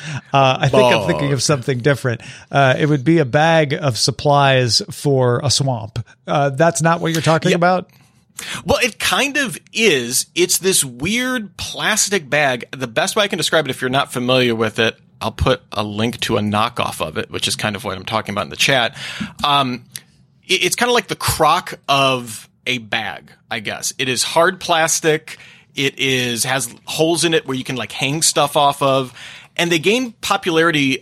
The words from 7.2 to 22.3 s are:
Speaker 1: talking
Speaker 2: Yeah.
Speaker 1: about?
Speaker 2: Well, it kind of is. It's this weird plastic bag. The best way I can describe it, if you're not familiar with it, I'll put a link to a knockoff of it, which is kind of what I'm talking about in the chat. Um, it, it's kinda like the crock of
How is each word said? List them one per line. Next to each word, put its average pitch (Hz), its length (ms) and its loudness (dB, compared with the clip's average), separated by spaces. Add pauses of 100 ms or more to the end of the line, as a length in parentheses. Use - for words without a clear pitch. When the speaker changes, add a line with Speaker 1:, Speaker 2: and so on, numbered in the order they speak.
Speaker 1:
talking 160 300 2
Speaker 2:
Yeah. 196 60 2
Speaker 1:
about? 180 320 0 (760)
Speaker 2:
Well, 226 160 2
it 233 180 -2
kind 262 360 0
of 247 220 -2 (160)
is. 139 600 0
It's 180 260 0
this 185 220 0
weird 202 760 -4
plastic 185 720 -2
bag. 135 420 0
The 127 160 -8
best 156 300 -2
way 208 80 4
I - 20 0
can 202 100 -4
describe 156 280 2
it, 135 40 -8
if 123 120 -6
you're 127 80 0
not 135 240 0
familiar 123 420 2
with 110 240 0
it, 110 180 2 (220)
I'll 113 140 -4
put - 280 0 (120)
a 107 100 -2
link 107 380 -4
to 113 160 -2
a - 20 2
knockoff 107 680 -2
of 80 120 -8
it, 107 120 -6
which 98 200 -4
is - 80 -6
kind 107 180 -2
of 95 80 -10
what 95 140 -6
I'm 95 80 -12
talking 107 280 -4
about 101 120 -2
in 69 40 -14
the 78 60 -14
chat. 127 400 0 (480)
Um, 139 400 0 (640)
it, 185 160 0
it's 180 140 -2
kinda 247 160 0
like 233 140 0
the 151 100 -6
crock 165 560 0 (160)
of 131 580 0 (180)